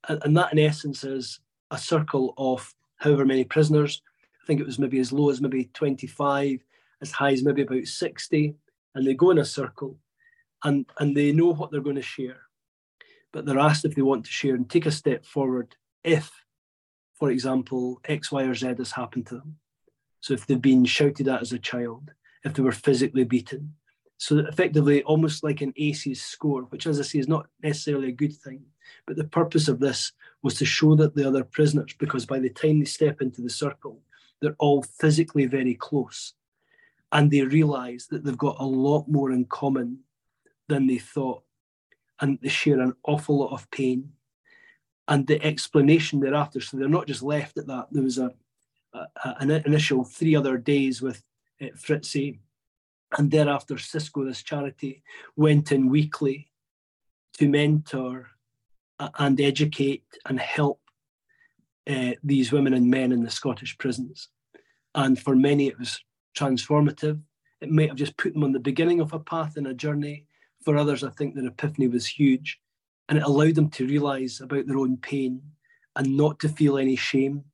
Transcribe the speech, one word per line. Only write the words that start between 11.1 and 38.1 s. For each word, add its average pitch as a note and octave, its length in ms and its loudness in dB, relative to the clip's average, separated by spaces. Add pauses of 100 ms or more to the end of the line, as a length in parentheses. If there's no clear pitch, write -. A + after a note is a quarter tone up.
they D3 160 2
know E3 200 4
what D#3 180 -6
they're D3 100 -4
gonna C#3 220 -4
share. B2+ 400 -12 (920)
But C3+ 140 -10
they're C3+ 120 0
asked D3+ 260 4
if D3+ 100 0
they C#3 80 0
want C3+ 220 2
to - 80 -14
share C3+ 220 -2
and B2 140 -4
take D#3+ 180 2
a D#3 40 2
step C#3+ 340 -2
forward B2+ 520 -4 (260)
if, D#3 300 0 (840)
for C#3+ 160 -2
example, B2+ 720 -4
X, D3+ 280 -6
Y, C#3 100 -2
or B2+ 120 -2
Z B2+ 120 -6 (120)
has B2 140 -8
happened A#2 360 -8
to B2 80 -14
them. D3+ 220 -18 (640)
So - 140 -2
if - 120 -8
they've B2+ 140 2
been C3 240 6
shouted C#3+ 440 2
at B2+ 120 0
as A#2 120 -8
a A#2+ 60 -6
child, A#2+ 520 -8 (320)
if D3+ 120 -6
they C3+ 80 0
were B2+ 100 4
physically B2+ 520 2
beaten. B2+ 500 -4 (420)
So - 180 -2
that D3+ 140 2
effectively, C#3+ 560 4
almost D#3 400 0
like D3 160 -2
an C3+ 160 -4
aces D3 440 -4
score, C#3 420 -4
which, - 240 -12
as D3 120 0
I C#3+ 60 -2
say, D3 160 -2
is C3 80 -2
not D#3 180 0 (160)
necessarily D3 460 -2
a B2+ 40 -6
good D3+ 220 -2
thing. C3+ 300 -18 (420)
But D#3 100 -8
the D#3 80 -4
purpose D#3+ 440 2
of A#2+ 100 0
this C3+ 340 -2 (300)
was B2+ 120 -2
to D3+ 100 -2
show D3+ 320 4
that D3+ 180 4
the C#3 140 0
other C3+ 160 0
prisoners, D3+ 540 0
because C3+ 280 -4
by C3+ 140 -4
the B2+ 100 -2
time D3+ 300 2
they C3+ 60 0
step - 360 0
into B2+ 180 -6
the A#2+ 100 -6
circle, C3+ 520 -8 (380)
they're D3 180 -2
all C#3+ 240 4
physically D3+ 640 2
very B2+ 280 0
close. - 600 -6 (760)
And D3 180 6
they C#3 120 4
realise C3 640 0
that - 180 -8